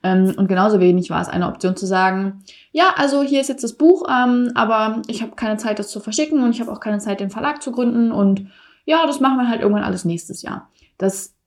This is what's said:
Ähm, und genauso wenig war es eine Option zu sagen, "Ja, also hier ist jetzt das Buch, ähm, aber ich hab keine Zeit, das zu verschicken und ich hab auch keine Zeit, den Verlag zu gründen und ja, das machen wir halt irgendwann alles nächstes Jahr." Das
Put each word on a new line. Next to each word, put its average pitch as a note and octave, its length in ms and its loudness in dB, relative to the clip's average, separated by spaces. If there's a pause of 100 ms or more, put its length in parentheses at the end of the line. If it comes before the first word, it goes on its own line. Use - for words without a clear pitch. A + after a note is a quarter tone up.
Ähm, F#3 340 2
und G3 120 2
genauso F#3+ 320 4
wenig F3+ 300 4
war E3 100 -2
es F3 80 -6
eine F3 200 -2
Option F#3 280 -2
zu G3 100 -8
sagen, F#3+ 580 0 (260)
"Ja, F4+ 260 2
also C#4 260 0
hier C#4 180 2
ist C4+ 80 -2
jetzt C4 160 -6
das A3+ 80 -4
Buch, F4 360 4
ähm, B3 460 2
aber A3 540 0
ich A3 140 -6
hab G#3+ 140 -10
keine G#3+ 200 -4
Zeit, G#3+ 220 -4
das G#3 100 -8
zu - 120 -12
verschicken D4+ 420 -2
und A#3+ 80 2
ich A3+ 100 -2
hab A#3 80 -6
auch - 120 -10
keine G#3+ 180 -4
Zeit, G3+ 220 -4
den G3 100 -4
Verlag C#4+ 320 -6
zu B3+ 100 -8
gründen A#3 400 0
und G3 340 2 (380)
ja, D#4+ 220 2
das C#4+ 140 -2
machen C4 180 2
wir B3 100 0
halt A3+ 140 -2
irgendwann G#3 220 2
alles F#3 200 -4
nächstes E3+ 380 -6
Jahr." - 260 -10 (300)
Das - 360 -4 (120)